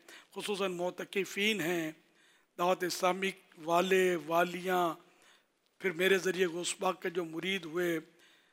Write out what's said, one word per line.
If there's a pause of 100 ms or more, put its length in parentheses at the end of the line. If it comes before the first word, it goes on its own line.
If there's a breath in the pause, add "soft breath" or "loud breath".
(340 loud breath)
خصوصاً
معتکفین
ہیں، (680 soft breath)
دعوت
اسلامی (280)
والے، (100)
والیاں، (840 soft breath)
پھر
میرے
ذریعے
غوث
پاک
کے
جو
مرید
ہوئے، (520 soft breath)